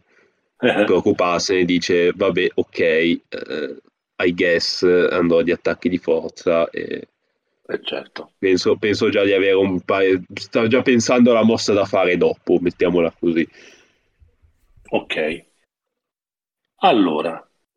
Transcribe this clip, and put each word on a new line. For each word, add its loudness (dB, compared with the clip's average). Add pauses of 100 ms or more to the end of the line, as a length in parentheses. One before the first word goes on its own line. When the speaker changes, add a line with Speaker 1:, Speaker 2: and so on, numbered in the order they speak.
(600)
Speaker 1:
Eh. 2
Speaker 2:
preoccuparsene, 0
dice, 0
"Vabbè, -2
ok, -4
eh, 0 (1000)
I 0
guess -2
andrò 2
agli 0
attacchi -4
di -2
forza", -2
e -10 (580)
Speaker 1:
Eh, -8
certo. -12
Speaker 2:
penso, 0
penso -2
già 0
di 2
avere 2
un 0
paio, 0 (140)
sta -2
già 2
pensando 4
alla 4
mossa 0
da 2
fare 0
dopo, 0
mettiamola 0
così. 0 (1400)
Speaker 1:
Ok. -6 (1400)
Allora, 0 (320)